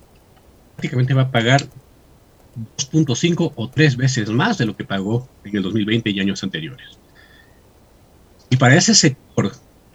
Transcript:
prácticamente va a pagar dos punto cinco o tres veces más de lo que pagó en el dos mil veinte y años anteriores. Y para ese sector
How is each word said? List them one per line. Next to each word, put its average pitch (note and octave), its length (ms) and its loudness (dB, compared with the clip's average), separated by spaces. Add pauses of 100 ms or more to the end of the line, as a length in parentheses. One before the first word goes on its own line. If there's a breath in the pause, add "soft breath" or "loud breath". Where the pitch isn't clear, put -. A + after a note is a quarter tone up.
(760)
prácticamente C3 400 -2
va C3 80 4
a C3 80 -4
pagar A#2+ 360 2 (1080)
dos - 120 -8
punto D#3 260 0
cinco E3+ 420 -2
o A#2+ 140 -8
tres D3 260 4
veces A#2+ 360 -2
más D#3 260 0
de - 80 -2
lo - 100 -4
que G#2 80 -10
pagó G2+ 460 -4 (140)
en G2+ 120 -8
el G2+ 60 -2
dos F#2 140 -4
mil G#2 100 -2
veinte A2 240 -2
y G2 100 -2
años G2 240 -4
anteriores. G2 440 -10 (1600 soft breath)
Y C3 80 2
para B2+ 180 6
ese F#3+ 200 4
sector - 560 0 (440)